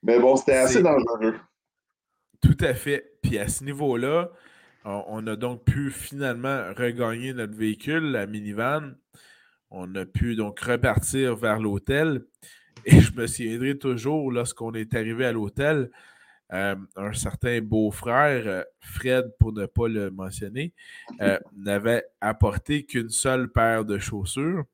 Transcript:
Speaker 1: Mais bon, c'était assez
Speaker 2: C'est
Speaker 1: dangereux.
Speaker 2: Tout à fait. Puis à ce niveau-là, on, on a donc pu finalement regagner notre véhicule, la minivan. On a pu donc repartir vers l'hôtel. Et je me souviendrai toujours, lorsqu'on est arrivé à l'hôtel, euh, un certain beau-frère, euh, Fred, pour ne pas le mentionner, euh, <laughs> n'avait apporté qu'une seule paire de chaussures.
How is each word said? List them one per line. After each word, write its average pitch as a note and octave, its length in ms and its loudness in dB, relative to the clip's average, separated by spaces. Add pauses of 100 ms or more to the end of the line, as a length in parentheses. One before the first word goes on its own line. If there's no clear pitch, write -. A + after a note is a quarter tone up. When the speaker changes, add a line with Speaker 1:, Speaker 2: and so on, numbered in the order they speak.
Speaker 1:
Mais A#2 160 6
bon, B2+ 160 8
c'était C3+ 220 4
assez C3 180 4
Speaker 2:
C'est B2 80 6
Speaker 1:
dangereux. A#2 540 2 (1040)
Speaker 2:
Tout - 200 6
à C#3+ 140 2
fait. C#3+ 380 -4 (100)
Puis A#2 160 -2
à G#2 100 -4
ce - 160 -6
niveau-là, C#3+ 680 -2 (540)
on, G2+ 240 -8
on A2 200 -8
a G#2+ 80 -6
donc A#2+ 280 -8
pu C#3 260 0
finalement C3+ 760 -6 (120)
regagner A#2+ 560 -4
notre A2+ 240 -8
véhicule, C#3+ 540 -2
la G#2+ 160 -4
minivan. G#2+ 540 -4 (920)
On F#2 240 -12
a F#2+ 100 -6
pu A#2 300 -2
donc G#2 260 -6
repartir A#2+ 760 0
vers A2 240 0
l'hôtel. C3 640 0 (600)
Et - 160 12
je - 140 6
me A#2 120 -4
souviendrai A#2+ 520 -4
toujours, C3+ 540 -2
lorsqu'on A#2+ 420 -4
est A2 200 -4
arrivé A2+ 300 -2
à A#2+ 80 0
l'hôtel, B2 580 0 (640)
euh, G2 220 -2 (220)
un G2+ 180 -6
certain A#2+ 480 -2
beau-frère, A#2 840 2
euh, F#2 160 -4 (180)
Fred, B2+ 580 -2
pour A2 140 4
ne G#2 140 -4
pas A#2 220 -2
le G#2 220 -4
mentionner, G2+ 640 -10 (480)
euh, G2 240 2
<laughs> - 100 -20
n'avait G2+ 480 0 (160)
apporté A2 640 0
qu'une A#2 240 -4
seule B2+ 420 -2
paire A2+ 340 2
de G#2 140 -2
chaussures. C3+ 760 -6